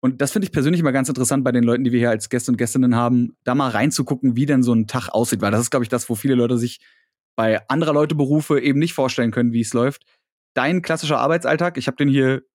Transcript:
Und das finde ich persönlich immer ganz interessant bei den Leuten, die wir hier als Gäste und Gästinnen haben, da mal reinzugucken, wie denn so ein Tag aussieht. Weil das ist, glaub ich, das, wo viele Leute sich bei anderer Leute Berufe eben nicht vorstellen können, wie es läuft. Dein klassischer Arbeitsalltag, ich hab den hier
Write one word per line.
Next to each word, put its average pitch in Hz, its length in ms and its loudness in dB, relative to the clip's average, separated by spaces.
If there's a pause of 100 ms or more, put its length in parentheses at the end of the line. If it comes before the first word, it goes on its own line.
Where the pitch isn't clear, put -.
Und 131 200 -2
das 139 100 -4
finde 143 140 -2
ich - 60 -8
persönlich 156 280 0
immer 147 120 0
ganz 131 180 0
interessant 131 340 0
bei 123 80 0
den 123 100 2
Leuten, 120 220 2
die 120 80 2
wir 123 60 2
hier 120 100 2
als 110 220 -2
Gäste 123 200 -2
und 120 60 2
Gästinnen 123 400 2
haben, 120 480 0
da 123 100 -2
mal 135 140 0
reinzugucken, 127 680 0
wie 131 120 0
denn 139 160 2
so 120 100 2
ein 113 140 2
Tag 120 240 -6
aussieht. 113 320 -2
Weil 104 80 0
das 107 100 2
ist, 117 100 -4
glaub 131 120 0
ich, 113 80 -6
das, 120 180 -4
wo 120 60 -2
viele 135 220 0
Leute 120 200 2
sich 120 240 -4 (560)
bei 110 320 0
anderer 156 240 0
Leute 151 220 2
Berufe 147 460 0
eben 135 180 0
nicht 160 160 -2
vorstellen 127 360 0
können, 120 220 0
wie 117 80 0
es 113 140 -4
läuft. 123 300 -2 (500)
Dein 156 260 0
klassischer 156 380 -2
Arbeitsalltag, 165 580 0
ich 131 100 -6
hab 131 120 -6
den 143 100 2
hier 135 320 2 (140)